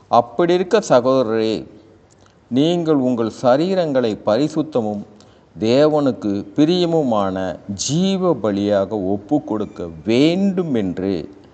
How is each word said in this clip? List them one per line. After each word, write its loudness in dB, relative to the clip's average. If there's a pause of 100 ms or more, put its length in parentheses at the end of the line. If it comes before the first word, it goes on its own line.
"அப்படி 2
இருக்க 2
சகோதரரே, 2 (800)
நீங்கள் 2
உங்கள் 0 (120)
சரீரங்களை 0
பரிசுத்தமும் -2 (580)
தேவனுக்கு 2 (120)
பிரியமுமான 0 (160)
ஜீவ 0
பலியாக 0
ஒப்பு -2
கொடுக்க -6 (160)
வேண்டும் 2
என்று -4 (200)